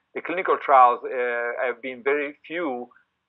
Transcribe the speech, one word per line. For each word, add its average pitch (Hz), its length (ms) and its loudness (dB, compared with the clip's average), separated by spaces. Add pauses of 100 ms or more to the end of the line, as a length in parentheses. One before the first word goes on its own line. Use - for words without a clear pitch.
(180)
the 127 40 -8
clinical 160 360 -2
trials, 127 480 6
uh, 123 600 -4
have 117 160 -4
been 127 220 -12
very 143 320 -2 (100)
few 143 440 -6 (400)